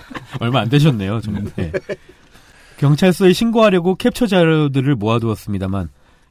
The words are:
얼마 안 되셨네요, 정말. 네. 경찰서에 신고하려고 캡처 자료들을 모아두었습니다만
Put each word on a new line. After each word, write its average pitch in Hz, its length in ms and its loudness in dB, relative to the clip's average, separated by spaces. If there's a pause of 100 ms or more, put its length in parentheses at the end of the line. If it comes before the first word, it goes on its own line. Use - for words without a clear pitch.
(400)
얼마 120 200 -2
안 110 100 -2
되셨네요, 117 520 2
정말. 104 240 -6 (100)
네. 175 160 -6 (1040)
경찰서에 180 560 4
신고하려고 202 640 2
캡처 240 320 -2
자료들을 151 680 2
모아두었습니다만 104 920 -4 (420)